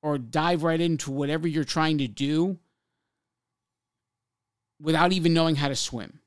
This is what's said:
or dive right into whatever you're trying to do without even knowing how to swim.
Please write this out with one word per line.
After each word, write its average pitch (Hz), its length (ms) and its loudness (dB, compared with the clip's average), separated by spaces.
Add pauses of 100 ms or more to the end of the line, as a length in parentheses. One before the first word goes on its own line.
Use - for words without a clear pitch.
or 147 160 -2
dive 156 460 0
right 165 160 2
into 165 320 0
whatever 147 340 -2
you're 156 160 -2
trying 156 360 0
to 135 100 -2
do 156 500 -2 (2250)
without 160 320 4
even 170 200 2
knowing 165 220 4
how 143 140 0
to 135 80 -2
swim. - 500 -8